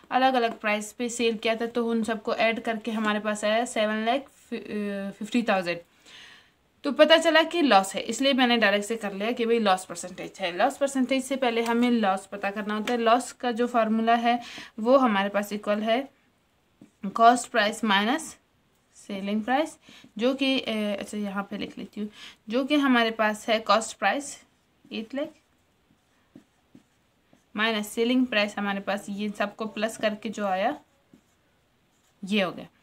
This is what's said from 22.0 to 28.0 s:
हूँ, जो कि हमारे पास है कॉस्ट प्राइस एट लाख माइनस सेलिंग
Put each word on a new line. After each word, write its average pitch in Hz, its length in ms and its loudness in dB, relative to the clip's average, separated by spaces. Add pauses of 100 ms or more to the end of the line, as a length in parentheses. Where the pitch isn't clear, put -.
हूँ, 208 80 -8 (400)
जो 254 160 0
कि 294 100 0
हमारे 247 360 4
पास 214 380 -2
है 220 100 2
कॉस्ट 220 380 0
प्राइस 240 460 -4 (480)
एट 220 240 -10
लाख 311 180 -8 (2250)
माइनस 214 320 0
सेलिंग 247 400 2